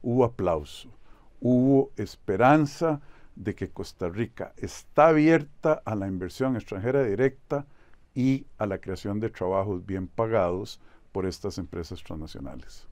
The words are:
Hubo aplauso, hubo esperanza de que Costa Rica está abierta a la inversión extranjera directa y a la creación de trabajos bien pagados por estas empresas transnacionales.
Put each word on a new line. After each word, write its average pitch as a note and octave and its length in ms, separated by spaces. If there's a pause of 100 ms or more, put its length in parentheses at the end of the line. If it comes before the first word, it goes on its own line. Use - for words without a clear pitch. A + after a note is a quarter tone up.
Hubo B2 220
aplauso, F2 640 (520)
hubo C3+ 560
esperanza C#3+ 1040 (340)
de G2 180
que - 160
Costa - 380
Rica G2+ 480
está - 540
abierta D#3 720
a A2+ 100
la G2 140
inversión F#2+ 480
extranjera A#2 480
directa C3 640 (500)
y C3 320 (100)
a G#2+ 80
la F#2+ 140
creación G2+ 400
de A2 100
trabajos F#2+ 560
bien F#2+ 220
pagados G#2 760 (300)
por F#2+ 160
estas F#2 320
empresas F2 440
transnacionales. - 880